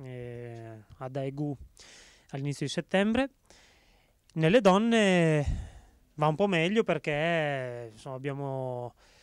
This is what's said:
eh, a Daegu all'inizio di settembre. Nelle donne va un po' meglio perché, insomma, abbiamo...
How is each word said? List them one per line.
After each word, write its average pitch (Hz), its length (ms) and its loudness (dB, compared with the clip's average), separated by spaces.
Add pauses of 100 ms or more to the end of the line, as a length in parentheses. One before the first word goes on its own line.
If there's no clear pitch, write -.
eh, 120 680 -14 (260)
a 131 100 -12
Daegu 139 480 -6 (760)
all'inizio 143 360 -6
di 135 60 -6
settembre. 220 580 0 (1040)
Nelle 165 260 4
donne 190 880 4 (680)
va 151 100 0
un 156 100 4
po' 196 120 2
meglio 190 360 2
perché, 147 1080 -2
insomma, 120 240 -12
abbiamo... 131 800 -6 (280)